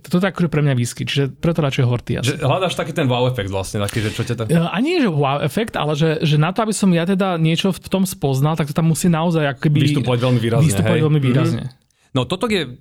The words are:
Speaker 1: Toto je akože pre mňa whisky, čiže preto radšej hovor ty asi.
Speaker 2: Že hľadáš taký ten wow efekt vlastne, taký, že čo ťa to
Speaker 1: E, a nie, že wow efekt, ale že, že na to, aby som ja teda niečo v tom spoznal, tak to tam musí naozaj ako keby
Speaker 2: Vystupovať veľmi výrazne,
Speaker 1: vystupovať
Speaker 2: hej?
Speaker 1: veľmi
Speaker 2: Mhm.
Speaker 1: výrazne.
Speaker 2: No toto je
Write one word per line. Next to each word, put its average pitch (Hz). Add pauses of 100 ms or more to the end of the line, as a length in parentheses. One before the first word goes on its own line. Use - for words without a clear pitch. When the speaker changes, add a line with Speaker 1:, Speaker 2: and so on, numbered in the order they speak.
Speaker 1:
Toto -
je 190
akože 175
pre 151
mňa 143
whisky, 120
čiže 135
preto 165
radšej 139
hovor 120
ty -
asi. 131
Speaker 2:
Že 147
hľadáš 165
taký 165
ten 160
wow 123
efekt 123
vlastne, 95
taký, 101
že 107
čo 113
ťa 120
to 113
Speaker 1:
E, 156
a 165
nie, 320
že 262
wow 143
efekt, 202
ale 151
že, 156
že 151
na 151
to, -
aby 208
som 190
ja 170
teda 190
niečo 160
v -
tom 190
spoznal, 147
tak 156
to 147
tam 165
musí 160
naozaj 160
ako 135
keby 151
Speaker 2:
Vystupovať 127
veľmi 127
výrazne, 120
Speaker 1:
vystupovať 180
Speaker 2:
hej? 156
Speaker 1:
veľmi 151
Speaker 2:
Mhm. 131
Speaker 1:
výrazne. 123 (480)
Speaker 2:
No 127
toto 185
je 190 (120)